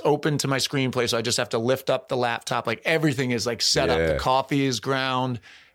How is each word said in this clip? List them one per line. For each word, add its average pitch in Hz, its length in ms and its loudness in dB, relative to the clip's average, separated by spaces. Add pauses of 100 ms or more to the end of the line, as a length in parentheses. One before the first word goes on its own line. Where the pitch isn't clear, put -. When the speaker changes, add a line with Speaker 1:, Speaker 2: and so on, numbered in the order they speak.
Speaker 1:
open 147 340 2
to 139 100 -2
my 135 100 0
screenplay, 127 500 0
so 117 80 0
I 117 60 0
just 117 160 0
have 120 120 -2
to 120 80 0
lift 123 300 0
up 131 220 0
the 131 80 -2
laptop. 120 480 -2
Like, 113 180 -2
everything 147 460 2
is, 113 160 -2
like, 120 160 -4
set - 260 2
up. - 100 2
The 80 140 2
Speaker 2:
Yeah. 69 60 0
Speaker 1:
coffee 135 480 2
is 123 140 -2
ground. 131 600 -2 (340)